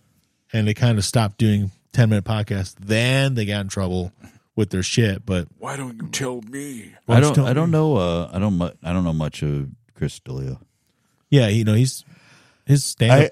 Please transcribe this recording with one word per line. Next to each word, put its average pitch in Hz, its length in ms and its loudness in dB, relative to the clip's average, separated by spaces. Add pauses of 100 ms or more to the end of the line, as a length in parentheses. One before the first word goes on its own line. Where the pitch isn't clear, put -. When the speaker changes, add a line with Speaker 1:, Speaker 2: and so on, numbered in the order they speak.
(540)
Speaker 1:
and 113 140 0
they 107 60 0
kinda 113 280 2
stopped 107 360 0
doing 104 340 2 (220)
ten-minute 107 320 2
podcasts. 104 540 -4
Then 123 560 0
they 110 100 -2
got 104 160 -4
in 95 60 -8
trouble 90 460 -4 (420)
with 107 160 0
their 92 120 -2
shit, 104 420 0
but 90 220 -2 (120)
Speaker 2:
Why - 180 -10
don't 123 240 -12
you 160 80 -8
tell 127 320 -8
me? 123 520 -16 (120)
Speaker 1:
Why 120 120 4
Speaker 3:
I - 20 8
Speaker 1:
don't 147 120 6
you 147 40 -4
Speaker 3:
don't, - 0 -
Speaker 1:
tell 135 120 4
Speaker 3:
I 117 60 0
don't 160 160 0
Speaker 1:
me? 160 40 2
Speaker 3:
know, 156 240 2
uh, 87 360 0
I 92 60 -4
don't 101 180 0
mu-, 87 140 -2 (120)
I 85 100 -4
don't 92 100 0
know 82 100 0
much 76 300 -4
of 71 260 -4 (260)
Chris - 240 -6
D'Elia. 131 380 -10 (720)
Speaker 1:
Yeah, 131 180 4
you 110 160 0
know, 107 120 2
he's, 131 280 0 (640)
his 139 180 2
stand-up, 120 340 4 (140)